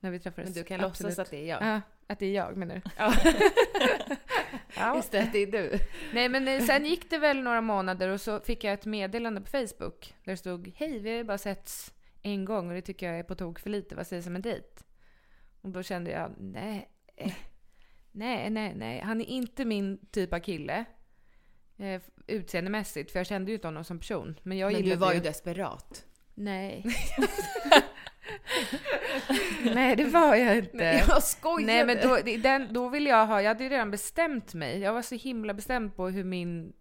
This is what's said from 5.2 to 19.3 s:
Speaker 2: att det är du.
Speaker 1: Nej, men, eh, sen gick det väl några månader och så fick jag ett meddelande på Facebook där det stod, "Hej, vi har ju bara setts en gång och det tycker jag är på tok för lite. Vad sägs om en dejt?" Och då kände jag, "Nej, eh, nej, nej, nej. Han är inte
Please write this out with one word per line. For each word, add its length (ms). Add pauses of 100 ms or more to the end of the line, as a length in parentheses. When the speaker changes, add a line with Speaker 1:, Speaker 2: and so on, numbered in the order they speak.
Speaker 2:
att 100
det 60
är 80
du. 320 (360)
Speaker 1:
Nej, 140
men, 200
eh, 140
sen 240
gick 240
det 80
väl 240
några 180
månader 480
och 120
så 200
fick 240
jag 100
ett 120
meddelande 540
på 100
Facebook 640 (100)
där 80
det 40
stod, 400
"Hej, 220
vi 120
har 60
ju 80
bara 140
setts 560 (280)
en 220
gång 240
och 60
det 80
tycker 240
jag 120
är 40
på 120
tok 240
för 120
lite. 240
Vad 120
sägs 200
om 100
en 60
dejt?" 240 (920)
Och 100
då 120
kände 280
jag, 280
"Nej, 500 (280)
eh, 160 (800)
nej, 380
nej, 260
nej. 240
Han 200
är 40
inte 400